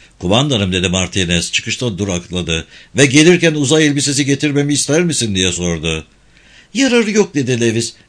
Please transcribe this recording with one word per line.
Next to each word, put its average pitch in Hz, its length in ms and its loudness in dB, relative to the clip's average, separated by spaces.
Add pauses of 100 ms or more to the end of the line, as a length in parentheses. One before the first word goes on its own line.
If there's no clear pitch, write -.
(200)
"Kumandanım," 101 540 0
dedi 92 160 0
Martinez, 87 640 -2
çıkışta 113 460 -4
durakladı 87 720 -4 (300)
ve 139 80 6
gelirken 160 480 4
"Uzay 151 340 2
elbisesi 139 380 0
getirmemi 143 480 0
ister 147 300 0
misin?" 120 320 -2
diye 92 160 0
sordu. 82 540 -4 (680)
"Yararı 233 380 2
yok," - 240 0
dedi 123 260 0
Lewis. 117 320 0 (160)